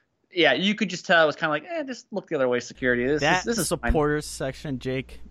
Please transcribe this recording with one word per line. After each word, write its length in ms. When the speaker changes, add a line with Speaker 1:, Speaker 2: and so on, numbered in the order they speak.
Speaker 1:
Yeah, 220
you 200
could 160
just 160
tell 160
it 40
was 100
kinda 140
like, 140
"Eh, 200
just 280
look 160
the 60
other 140
way, 100
security. 480
This 140
Speaker 2:
That 180
Speaker 1:
is, 60
this 140
is 100
fine." 100
Speaker 2:
supporters 480
section, 540
Jake, 400